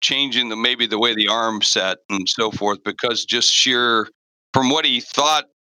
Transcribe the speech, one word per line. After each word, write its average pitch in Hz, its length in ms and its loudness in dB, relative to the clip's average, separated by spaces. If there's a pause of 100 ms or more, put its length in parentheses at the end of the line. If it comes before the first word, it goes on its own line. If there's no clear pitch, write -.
changing 127 480 0
the, 110 80 -6
maybe 120 280 0
the 107 140 -2
way 117 160 2
the 107 140 2
arm 113 320 0
set 95 360 0 (120)
and 95 180 -4
so 110 240 -2
forth, 101 320 -4
because 113 420 -4
just - 280 0
sheer, 120 540 2 (460)
from 131 160 4
what 156 160 0
he 127 140 0
thought 147 460 0 (300)